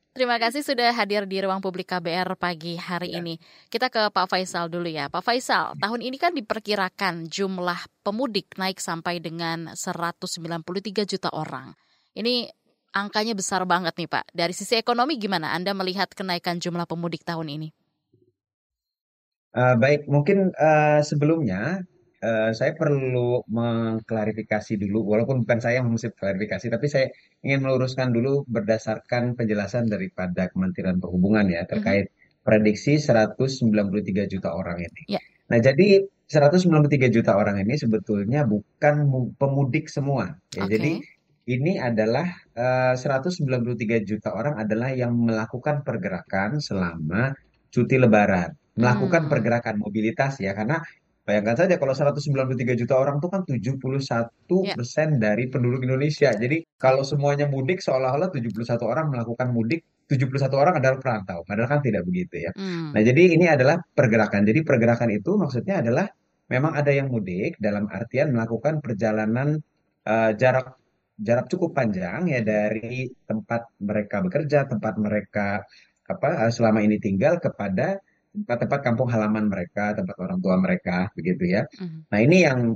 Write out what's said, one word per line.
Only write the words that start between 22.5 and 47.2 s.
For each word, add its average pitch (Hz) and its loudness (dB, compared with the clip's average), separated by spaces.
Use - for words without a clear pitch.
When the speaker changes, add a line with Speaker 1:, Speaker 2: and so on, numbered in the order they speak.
Speaker 2:
saya 135 -2
perlu 127 0
mengklarifikasi 110 -2
dulu, 104 0
walaupun 117 2
bukan 117 0
saya 123 0
yang 117 0
mesti 113 -4
klarifikasi, 104 -4
tapi 117 -2
saya 139 0
ingin 135 -2
meluruskan 127 0
dulu 139 0
berdasarkan 113 -2
penjelasan 107 -2
daripada 92 -4
Kementerian 92 -2
Perhubungan 92 2
ya, 85 -2
Speaker 1:
Mhm. - -12
Speaker 2:
terkait 101 0
prediksi 107 4
seratus 123 2
sembilan 104 2
puluh 101 -2
tiga 101 -2
juta 90 -6
orang 87 -6
ini. - -8
Speaker 1:
Ya. - -10
Speaker 2:
Nah, 117 4
jadi 180 6
seratus 156 6
sembilan 156 6
puluh 139 2
tiga 127 4
juta 110 4
orang 101 2
ini 101 0
sebetulnya 113 0
bukan 147 0
mu-, 131 0
pemudik 139 0
semua. 131 -2
Ya, 98 -6
Speaker 1:
Oke. 101 0
Speaker 2:
jadi 143 0
ini 135 0
adalah, 120 0
eh, 127 0
seratus 135 -2
sembilan 127 0
puluh 120 -2
tiga 113 0
juta 104 -4
orang 110 -4
adalah 113 -2
yang 120 -2
melakukan 120 -2
pergerakan 98 -4
selama 92 -2